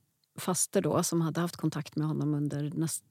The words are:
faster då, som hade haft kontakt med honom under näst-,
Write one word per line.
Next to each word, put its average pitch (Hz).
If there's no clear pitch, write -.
faster -
då, 160
som 170
hade 160
haft 170
kontakt -
med 151
honom 147
under 147
näst-, 156